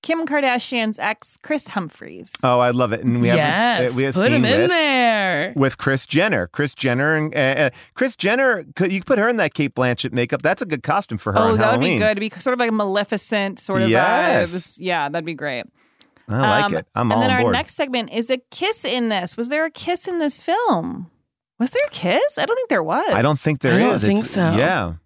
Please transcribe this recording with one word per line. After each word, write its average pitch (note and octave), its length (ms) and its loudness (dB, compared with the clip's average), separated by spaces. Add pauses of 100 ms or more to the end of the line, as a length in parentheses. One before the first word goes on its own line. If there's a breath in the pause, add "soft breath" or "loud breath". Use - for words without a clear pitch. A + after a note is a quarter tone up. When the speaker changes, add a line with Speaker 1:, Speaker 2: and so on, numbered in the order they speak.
Speaker 1:
Kim E4 260 -4
Kardashian's B3 720 -2
ex, - 420 -6
Chris - 260 -4
Humphries? D#3+ 640 -10 (140)
Speaker 2:
Oh, B2 160 4
I B2 100 4
love B2 220 2
it. A2+ 100 -4
And A#2+ 180 2
we A#2+ 80 4
have E3+ 80 4
Speaker 3:
Yes, G3 440 2
Speaker 2:
this, B2+ 120 0
uh, B2+ 40 -4
we C3 80 0
have C#3 100 -2
Speaker 3:
put G3+ 160 2
him C4+ 140 4
Speaker 2:
scene A3 100 2
Speaker 3:
in - 60 2
Speaker 2:
with, F4+ 100 2
Speaker 3:
there. A#3 880 2
Speaker 2:
with C3+ 200 2
Kris C3+ 300 -2
Jenner. D3+ 400 0
Kris C#3+ 300 -4
Jenner, C3+ 400 0
and, D#3 180 -2
uh, - 40 -2 (240)
uh, C3+ 80 2 (240 loud breath)
Kris B3+ 200 -2
Jenner, A3+ 500 0 (120)
could, F#3+ 160 0
you F#3+ 100 -2
put B3+ 160 2
her G#3+ 100 2
in A#3+ 100 0
that E3 160 0
Cate C#3+ 200 -2
Blanchett B2 380 0
makeup. A#2+ 280 0
That's F#3 220 0
a A#3 40 -6
good D3+ 180 -6
costume D3 340 -2
for G#2+ 140 -4
her G2 80 4
Speaker 1:
Oh, - 20 6 (100)
Speaker 2:
on A3 60 2
Speaker 1:
that G#3+ 140 2
would B3+ 80 2
be - 60 2
Speaker 2:
Halloween. F3 120 2
Speaker 1:
good. G#3+ 180 2
It'd G#3 160 -6
be - 80 -14
sort B3+ 140 0
of B3 60 2
like A#3+ 80 2
a A3+ 40 0
Maleficent G3+ 880 -2
sort F#3+ 240 -2
of - 80 2
Speaker 2:
Yes. F3 640 2
Speaker 1:
vibes. - 260 -6
Yeah, E3+ 280 -2
that'd D#3+ 180 -6
be E3+ 80 -6
great. C#3 300 -8 (640 soft breath)
Speaker 2:
I A2 200 0
like G#3 180 2
Speaker 1:
Um, G3 100 -2
Speaker 2:
it. - 180 -6
I'm - 160 0
Speaker 1:
and G#3 40 4
Speaker 2:
all A3+ 60 2
Speaker 1:
then B3+ 100 2
Speaker 2:
on B3+ 60 2
Speaker 1:
our B3 60 2
Speaker 2:
board. A#3 120 2
Speaker 1:
next - 200 -4
segment, B3+ 380 -4
is A3+ 180 -4
a C4 80 0 (140)
kiss G#4 320 -2
in B3 240 0
this? F#3 280 -4
Was A#3 120 -6
there D4+ 180 0
a D#4+ 40 -6
kiss - 360 -4
in F4+ 140 -2
this D4 200 0
film? D#4+ 720 -2 (480)
Was B3+ 140 0
there B4+ 120 2
a D5 60 -6
kiss? D4+ 480 0
I - 80 0
don't A4+ 100 0
think B4+ 120 -4
there F3+ 160 2
was. C#4 280 0
Speaker 2:
I - 80 4
don't C#3 200 2
think D3+ 220 -2
there C3+ 120 2
Speaker 3:
I F#3 40 6
don't A3+ 180 4
Speaker 2:
is. - 80 -2
Speaker 3:
think G3+ 160 2
Speaker 2:
It's, A3 100 -4
Speaker 3:
so. E3+ 260 2
Speaker 2:
yeah. B2 360 0 (140)